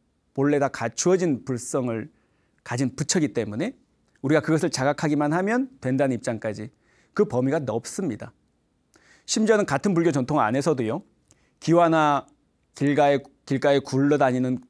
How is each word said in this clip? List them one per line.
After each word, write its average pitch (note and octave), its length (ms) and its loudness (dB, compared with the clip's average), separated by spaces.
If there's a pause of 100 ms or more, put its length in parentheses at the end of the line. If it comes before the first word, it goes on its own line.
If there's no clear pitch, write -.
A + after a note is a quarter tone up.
(340)
본래 C#3+ 260 2
다 C#3 80 0
갖추어진 E3 760 -2
불성을 B2 680 -6 (520)
가진 B2 320 -4
부처이기 D3+ 380 -2
때문에 A#2 420 -4 (460)
우리가 D3 200 2
그것을 D#3+ 280 0
자각하기만 D3 640 0
하면 A3 360 0 (100)
된다는 C3+ 380 0
입장까지 A2 520 -8 (440)
그 G#3 120 2
범위가 C3+ 340 0
넓습니다. A#2+ 760 -6 (920)
심지어는 G#3+ 400 2
같은 F3+ 280 0
불교 E3+ 180 4
전통 C#3 280 0
안에서도요. B2+ 640 0 (580)
기와나 D#3+ 680 4 (480)
길가에, C#3+ 440 2 (260)
길가에 C#3 340 2
굴러다니는 C3 800 0 (100)